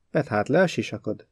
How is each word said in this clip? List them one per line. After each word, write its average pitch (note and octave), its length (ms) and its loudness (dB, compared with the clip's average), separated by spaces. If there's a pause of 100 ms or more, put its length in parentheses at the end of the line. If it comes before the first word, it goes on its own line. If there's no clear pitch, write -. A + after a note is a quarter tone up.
(100)
Vedd D3+ 160 0
hát G#2+ 220 0
le D#3 120 4
a F#3+ 60 6
sisakod. - 640 -6